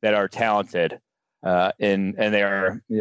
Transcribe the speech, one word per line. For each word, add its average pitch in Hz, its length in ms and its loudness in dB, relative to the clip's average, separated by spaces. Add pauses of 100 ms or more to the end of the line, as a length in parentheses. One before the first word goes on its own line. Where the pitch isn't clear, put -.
that 107 100 2
are 101 160 2
talented, 101 720 -2 (420)
uh, 90 380 0
and, 98 380 0
and 107 160 0
they 101 80 4
are 98 400 -2 (180)